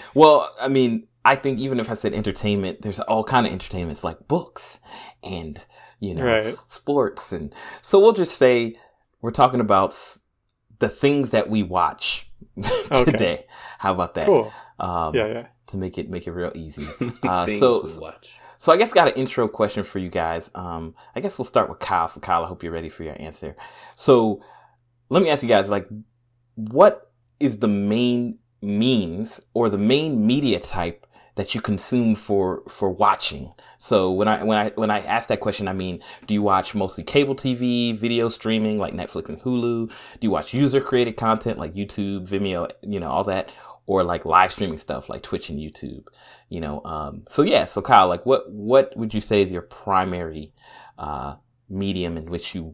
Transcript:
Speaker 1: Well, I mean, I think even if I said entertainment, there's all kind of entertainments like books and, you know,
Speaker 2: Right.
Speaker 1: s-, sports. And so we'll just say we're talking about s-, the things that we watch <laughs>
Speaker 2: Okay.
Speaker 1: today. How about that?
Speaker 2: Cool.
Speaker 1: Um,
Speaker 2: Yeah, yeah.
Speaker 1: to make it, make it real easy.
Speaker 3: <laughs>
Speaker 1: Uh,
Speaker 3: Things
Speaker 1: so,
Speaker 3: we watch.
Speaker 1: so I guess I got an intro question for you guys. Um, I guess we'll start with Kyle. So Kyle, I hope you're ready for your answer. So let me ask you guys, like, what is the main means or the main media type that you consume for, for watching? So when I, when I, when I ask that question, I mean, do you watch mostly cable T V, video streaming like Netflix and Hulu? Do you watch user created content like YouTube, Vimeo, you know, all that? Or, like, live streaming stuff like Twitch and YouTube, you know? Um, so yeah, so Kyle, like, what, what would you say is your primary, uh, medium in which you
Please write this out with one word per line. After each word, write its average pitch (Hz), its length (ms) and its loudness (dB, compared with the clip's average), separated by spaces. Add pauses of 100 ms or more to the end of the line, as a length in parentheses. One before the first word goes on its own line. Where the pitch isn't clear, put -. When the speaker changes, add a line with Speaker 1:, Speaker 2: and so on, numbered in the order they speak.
(140)
Speaker 1:
Well, 147 440 8
I 127 100 -2
mean, 127 380 2 (160)
I 135 140 6
think 135 220 -2
even 131 200 -2
if 113 120 -4
I 110 40 -4
said 107 200 -4
entertainment, 101 640 -2
there's 101 180 -8
all 110 240 0
kind 120 240 2
of - 60 -4
entertainments 87 500 -8
like 82 240 -8
books - 540 -6 (420)
and, 82 400 -12 (380)
you 98 140 -6
know, 147 100 -4
Speaker 2:
Right. 113 160 4
Speaker 1:
s-, - 320 -6
sports. - 580 -2
And 78 240 -8 (280)
so - 180 4
we'll 220 140 8
just 185 240 -4
say 120 380 4 (440)
we're 113 120 -4
talking 127 280 4
about 101 300 4
s-, - 280 -16 (600)
the 117 100 0
things 139 440 2
that 107 180 2
we 107 120 0
watch 87 640 -2 (300)
<laughs> - 20 -20 (320)
Speaker 2:
Okay. 127 140 4
Speaker 1:
today. 110 420 0 (320)
How 98 140 0
about 90 220 -2
that? 82 100 -2
Speaker 2:
Cool. 110 260 4 (300)
Speaker 1:
Um, 85 340 -2
Speaker 2:
Yeah, 110 120 0
yeah. 117 200 -8 (200)
Speaker 1:
to - 100 -12
make 92 220 -8
it, 82 100 -6
make 87 180 -10
it 87 60 -10
real 87 220 -6
easy. 76 380 -12
Speaker 3:
<laughs> 120 300 -8
Speaker 1:
Uh, 90 220 0
Speaker 3:
Things 104 160 -2
Speaker 1:
so, 123 240 4
Speaker 3:
we 80 140 -10
watch. 78 320 -18 (260)
Speaker 1:
so - 160 4
I 170 60 6
guess 226 140 2
I - 20 2
got 170 140 8
an - 60 -2
intro 127 320 -2
question 104 380 -2
for - 140 -10
you 92 100 -6
guys. 82 460 -4
Um, 82 400 -10 (200)
I 123 60 -6
guess 190 180 -6
we'll 127 60 -4
start - 240 2
with - 120 -14
Kyle. 85 280 0
So - 120 -16
Kyle, 85 240 0
I 85 40 -8
hope 87 140 -12
you're 82 100 -8
ready 82 160 -6
for 80 160 -16
your 76 160 -12
answer. 78 360 -12 (380)
So 113 460 4 (680)
let 180 120 4
me 175 60 2
ask 143 140 2
you 117 80 2
guys, 98 180 4
like, 101 180 -2 (680)
what 120 560 2 (300)
is 123 180 0
the 120 100 2
main 113 680 0 (240)
means 104 800 -2 (140)
or 113 140 2
the 101 100 -2
main 123 480 2
media 123 340 2
type 85 460 -6 (300)
that - 180 -4
you 113 60 -4
consume 113 540 0
for, 98 540 -2
for - 220 -2
watching? 90 600 0 (260)
So 95 340 2
when 101 160 2
I, 107 160 0
when 107 140 2
I, 104 120 0
when 107 200 -2
I 104 100 0
ask 113 280 -2
that 107 120 0
question, 101 260 -4
I 95 60 -4
mean, 92 280 -6 (260)
do 107 80 0
you 104 80 2
watch 95 320 2
mostly 95 300 -4
cable 139 300 2
T 131 200 -2
V, 120 380 0
video 117 360 0
streaming 110 500 -2
like 98 160 -4
Netflix 90 340 -8
and 76 120 -10
Hulu? 117 480 -2
Do - 60 -20 (260)
you 110 100 0
watch 82 240 -2
user 135 260 4
created 123 360 0
content 110 420 0
like 85 160 -8
YouTube, 98 540 -6
Vimeo, 95 420 -2 (120)
you 101 180 -6
know, 80 100 -6
all 87 140 0
that? 95 260 -2 (360)
Or, 95 160 2
like, 85 220 -2
live 90 260 4
streaming 85 280 -6
stuff - 320 -10
like - 100 -10
Twitch - 300 -8
and 71 80 -8
YouTube, 76 460 -14 (440)
you 87 100 -10
know? 73 280 -8
Um, 78 420 -10
so - 140 0
yeah, 151 240 2
so - 160 -6
Kyle, 98 260 8
like, 87 160 -2
what, - 260 2
what 107 460 2
would 110 160 -6
you 107 80 -2
say 104 220 4
is 92 100 0
your 87 80 -6
primary, 87 960 -4 (440)
uh, 71 360 -8 (340)
medium 92 480 -4
in 80 140 -10
which 85 240 -8
you 80 200 -10